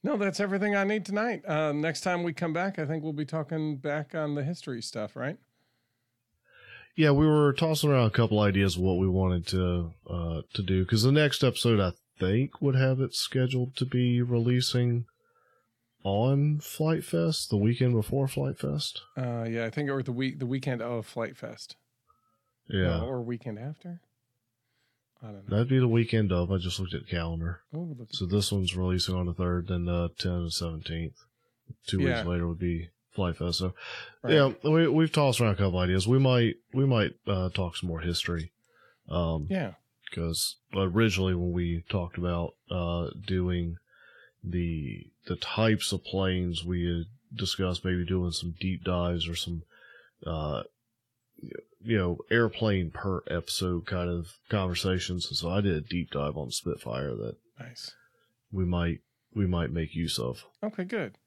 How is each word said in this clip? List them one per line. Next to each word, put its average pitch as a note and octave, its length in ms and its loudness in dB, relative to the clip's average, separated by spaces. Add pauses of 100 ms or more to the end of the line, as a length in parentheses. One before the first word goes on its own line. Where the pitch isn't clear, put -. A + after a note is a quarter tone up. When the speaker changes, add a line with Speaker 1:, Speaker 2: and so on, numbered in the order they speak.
Speaker 1:
No, C#4+ 160 0
that's G3+ 220 0
everything G3+ 360 0
I G3 80 4
need G#3 200 0
tonight. G#3 440 -2
Uh, D#3 240 2
next D3+ 300 -2
time F3 200 0
we F3 100 -2
come D#3+ 220 -2
back, F#3 240 -2
I D#3+ 80 -4
think D3+ 180 -4
we'll D#3 100 -4
be D3+ 120 -4
talking D#3 520 -4
back D3 360 -6
on D3+ 220 -2
the C#3+ 80 -2
history C#3 400 -6
stuff, G#2+ 320 -8
right? C3+ 220 -6 (1600)
Speaker 2:
Yeah, D3+ 160 6
we C#3+ 160 6
were D3+ 260 6
tossing D3+ 360 2
around B2+ 180 6
a G#2+ 40 4
couple A2 280 4
ideas G2 360 4
of F2+ 80 0
what F#2 160 4
we F#2+ 80 4
wanted F#2 400 2
to, F2+ 460 0 (140)
uh, E2+ 340 -4 (120)
to - 80 -4
do, F#2 240 2
'cause G#2+ 160 2
the C3 100 4
next D3 320 4
episode, A#2 360 4
I F#2 140 2 (260)
think, G#2+ 420 2
would C#3 140 2
have C3 260 4
it B2 140 -2
scheduled B2+ 600 0
to B2+ 80 0
be B2 360 2
releasing A#2+ 840 2 (1000)
on C#3 560 2
Flight D#3+ 440 -2
Fest, E3 460 -2
the G#2+ 80 2
weekend A#2+ 360 2
before C3 340 0
Flight C#3 320 -4
Fest. D3 420 -4 (160)
Speaker 1:
Uh, A#2+ 320 -4
yeah, A2+ 160 -2
I A2 60 -4
think, D3 180 -2
or C#3 140 -2
the C3 80 -4
week, C3 260 -2
the C3+ 80 -4
weekend B2+ 380 -2
of A#2 240 -4
Flight - 280 -6
Fest. - 420 -14 (920)
Speaker 2:
Yeah. F2+ 300 2
Speaker 1:
No, E2+ 80 -2
or B2+ 160 -4
weekend A2+ 340 -8
after. D#3 440 -12 (1200)
I A2 80 -14
don't G2 180 -14
know. G2+ 60 0
Speaker 2:
That'd A#2+ 140 2
be C3 100 6
the B2+ 80 6
weekend A2+ 440 4
of. F2 200 2
I F#2+ 60 2
just F2+ 220 -2
looked F#2 140 -4
at C2+ 120 -8
the - 40 -20
calendar. E2 520 -4 (120)
Speaker 1:
Oh, D#3 60 -6 (180)
look A#2 120 -16
at - 60 -14
Speaker 2:
So G2 120 -4
this G2 240 2
one's F#2 240 0
releasing F#2 400 0
on F2+ 100 0
the F2 80 -2
third, F2 360 -2
then F2 160 0
the F2 240 0
tenth - 160 -8 (160)
and E2+ 120 -4
seventeenth. E2 600 -6 (720)
Two F#2+ 140 0
Speaker 1:
Yeah. A#2 160 2
Speaker 2:
weeks G2+ 100 -2
later F2 200 0
would E2+ 120 -4
be E2+ 300 -2 (220)
Flight F2+ 260 -2
Fest. F2 220 -2
So, F2+ 140 -2 (480)
Speaker 1:
Right. - 120 2
Speaker 2:
yeah, C#3 200 6 (160)
we, D#3+ 180 6
we've D#3 240 4
tossed C3+ 300 2
around G#2+ 120 4
a F2+ 40 -2
couple F#2 220 2
ideas. F#2 280 2
We C3 120 6
might, B2 380 4 (160)
we C3+ 120 4
might, A2+ 300 4 (100)
uh, F#2 240 2
talk F2 280 -2
some F#2 100 -4
more E2 140 -4
history. E2+ 500 -2 (580)
Um, E2 400 0
Speaker 1:
Yeah. D3+ 260 -2 (360)
Speaker 2:
'cause - 460 -4 (160)
originally F#2+ 600 2
when F2 200 0
we E2+ 360 -2
talked F2 300 -4
about, F2 360 -2 (140)
uh, E2+ 400 -2 (160)
doing F2+ 520 0 (640)
the, D#2+ 680 -4 (160)
the F2 120 -4
types - 540 0
of F#2+ 120 -4
planes, F#2 600 -2
we F2 220 -2
had E2+ 200 -2 (280)
discussed F#2 500 -4
maybe F2+ 220 0
doing F2+ 260 0
some E2+ 280 -6
deep F#2 240 -4
dives F2 440 0
or E2+ 80 -6
some, E2+ 280 -6 (640)
uh, D2+ 360 -4 (1200)
you A2+ 140 0
know, F2 200 0 (140)
airplane G#2+ 600 2
per F#2+ 360 -4
episode F2 580 -2
kind F2+ 240 -2
of F2 280 -4 (120)
conversations. F2+ 800 -2
And - 100 -6
so E2+ 120 -4
I G2 120 0
did G2 140 2
a D2+ 60 -2
deep F2 300 -4
dive C#2+ 260 -4
on C2 140 -8
Spitfire C2 640 -6
that G#1+ 220 -8 (220)
Speaker 1:
Nice. B2 340 -16 (580)
Speaker 2:
we F#2 140 0
might, F2 360 0 (320)
we G2+ 120 2
might E2+ 260 0
make D#2+ 220 -2
use D#2+ 240 -2
of. A#1+ 280 -4 (180)
Speaker 1:
Okay, G#3 200 -4
good. F3+ 440 -6